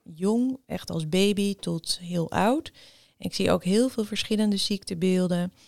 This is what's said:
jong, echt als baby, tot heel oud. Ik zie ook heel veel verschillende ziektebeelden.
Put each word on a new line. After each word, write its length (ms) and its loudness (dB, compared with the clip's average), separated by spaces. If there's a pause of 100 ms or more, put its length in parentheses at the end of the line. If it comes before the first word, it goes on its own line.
jong, 600 -2
echt 260 -8
als 180 -4
baby, 460 2
tot 460 -4
heel 300 -4
oud. 400 0 (460)
Ik 160 -6
zie 180 2
ook 120 2
heel 260 4
veel 160 -2
verschillende 520 0
ziektebeelden. 960 0 (140)